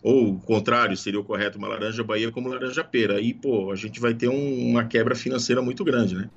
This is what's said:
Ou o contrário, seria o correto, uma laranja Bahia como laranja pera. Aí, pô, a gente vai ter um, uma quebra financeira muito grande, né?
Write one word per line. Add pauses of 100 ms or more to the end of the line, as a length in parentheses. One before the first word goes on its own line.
Ou
o
contrário,
seria
o
correto,
uma
laranja
Bahia
como
laranja
pera.
Aí,
pô,
a
gente
vai
ter
um,
uma
quebra
financeira
muito
grande,
né?